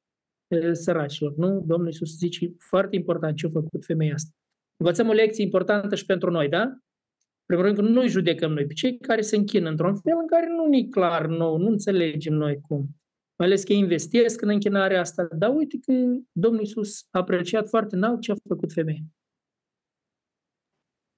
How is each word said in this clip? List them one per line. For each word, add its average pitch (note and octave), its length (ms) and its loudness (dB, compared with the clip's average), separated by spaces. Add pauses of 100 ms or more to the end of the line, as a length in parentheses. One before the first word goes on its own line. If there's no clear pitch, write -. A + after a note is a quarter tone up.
(480)
e, E3+ 260 0
săracilor. D#3 640 -2
Nu? F#3 320 0
Domnul E3 200 0
Iisus D#3+ 300 -8
zice, F3 400 -4
foarte G3 380 -2
important D#3+ 420 -2
ce - 80 -6
a D#3+ 40 0
făcut D#3 360 -4
femeia D#3 280 0
asta. D#3 160 -6 (480)
Învățăm F3 300 0
o A3+ 60 2
lecție A3 300 2
importantă G3 520 0
și F#3 100 -6
pentru F#3 260 0
noi, D#3 180 0
da? C#3 120 0 (840)
În F3+ 80 0
primul F3+ 100 2
rând G#3 220 2
că A3+ 60 6
nu-i B3+ 140 4
judecăm E3 440 0
noi D3 140 -2
pe D3+ 80 -8
cei B3 260 -2
care A3+ 220 0
se G#3+ 140 -2
închină G3+ 340 2
într-un E3+ 260 0
fel D#4+ 260 0
în E4 60 -4
care E4 200 2
nu E4+ 180 0
ne-i C4+ 240 4
clar E3+ 380 2
nou, D#3+ 300 0
nu F3+ 100 2
înțelegem E3+ 680 0
noi D3 280 0
cum. C#3 280 -4 (480)
Mai E3+ 100 2
ales F#3+ 160 2
că G3+ 100 0
ei G3+ 60 4
investesc G3 600 2
în G#3 80 0
închinarea G3 500 2
asta, F3 280 -4 (100)
dar A3 180 2
uite D4+ 300 -2
că C4 80 2 (380)
Domnul A3 300 2
Iisus G#3 500 -6
a F#3+ 80 0
apreciat F#3 500 -2
foarte G#3+ 260 0
înalt A3+ 260 0
ce A3 100 -6
a G3 40 0 (120)
făcut D#3+ 260 -4
femeia. D#3 280 -2 (2250)